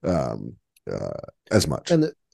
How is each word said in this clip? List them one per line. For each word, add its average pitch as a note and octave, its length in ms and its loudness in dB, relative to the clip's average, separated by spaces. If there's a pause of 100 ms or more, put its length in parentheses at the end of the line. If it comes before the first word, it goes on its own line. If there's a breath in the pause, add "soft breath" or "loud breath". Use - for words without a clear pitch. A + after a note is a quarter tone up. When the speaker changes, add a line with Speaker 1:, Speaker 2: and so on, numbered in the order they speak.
Speaker 1:
Um, A#1+ 520 -2 (340)
uh, G1+ 200 -6 (400)
as G#2+ 160 4
much. - 240 -4
Speaker 2:
And E3 120 6
the, - 100 0 (220)